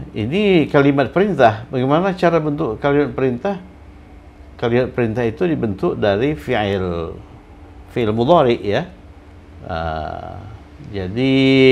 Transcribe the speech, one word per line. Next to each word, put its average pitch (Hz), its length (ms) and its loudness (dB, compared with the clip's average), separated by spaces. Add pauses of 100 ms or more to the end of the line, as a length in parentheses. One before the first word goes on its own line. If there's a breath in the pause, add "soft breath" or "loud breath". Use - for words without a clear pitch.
(100)
ini 160 560 0
kalimat 139 480 2
perintah. 135 560 2
Bagaimana 156 480 0
cara 165 240 2
bentuk 143 400 -4
kalimat 143 320 0
perintah? 135 480 -2 (960)
Kalimat 120 320 0
perintah 120 320 -2
itu 117 240 -2
dibentuk 123 480 -2
dari 113 400 0
fi'il, 95 800 -4 (800)
fi'il 117 160 -2
mudhari, 120 480 4
ya. 104 320 -4 (720)
Ah, 82 800 -8 (480)
jadi, 104 400 -4 (420)